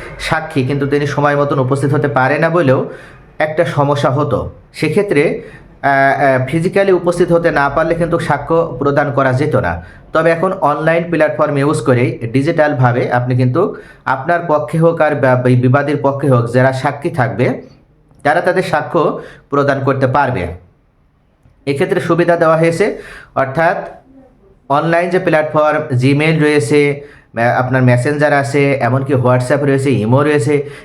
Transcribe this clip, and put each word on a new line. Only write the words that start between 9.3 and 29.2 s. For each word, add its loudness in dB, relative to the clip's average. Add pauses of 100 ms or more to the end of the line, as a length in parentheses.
যেত 0
না। -2 (300)
তবে 2
এখন 0
অনলাইন 0
প্ল্যাটফর্ম 0
ইউজ 0
করেই 0
ডিজিটালভাবে 0
আপনি 0
কিন্তু 0 (280)
আপনার -2
পক্ষে -2
হোক 2
আর 2
বা-, 2
বি-, 2
বিবাদীর 2
পক্ষে -2
হোক, 2
যারা 2
সাক্ষী -4
থাকবে -2 (600)
তারা 2
তাদের 0
সাক্ষ্য -2 (300)
প্রদান 0
করতে 0
পারবে। 0 (1200)
এক্ষেত্রে 0
সুবিধা 2
দেওয়া 2
হয়েছে, 0 (360)
অর্থাৎ -2 (680)
অনলাইন 0
যে 0
প্ল্যাটফর্ম, 0
Gmail 2
রয়েছে, 2 (280)
ম্যা-, 0
আপনার 0
মেসেঞ্জার 2
আছে, 2
এমনকি -2
WhatsApp 2